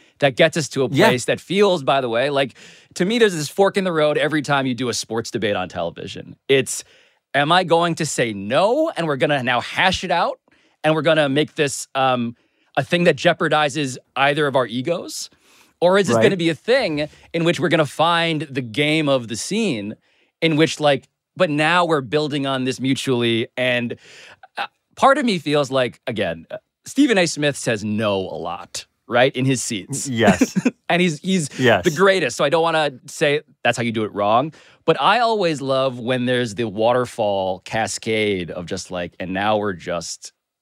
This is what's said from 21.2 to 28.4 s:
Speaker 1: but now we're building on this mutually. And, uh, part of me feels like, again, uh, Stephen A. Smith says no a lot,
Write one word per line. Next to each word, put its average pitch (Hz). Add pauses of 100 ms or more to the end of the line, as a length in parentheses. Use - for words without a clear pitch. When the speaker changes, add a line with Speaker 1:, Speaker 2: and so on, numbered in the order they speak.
Speaker 1:
but 185
now 156
we're 156
building 147
on 131
this 127
mutually. 120
And, 123 (600)
uh, - (300)
part 269
of 302
me 208
feels 147
like, 131
again, 92
uh, - (260)
Stephen 262
A. 180
Smith 147
says 110
no 104
a 92
lot, 87 (220)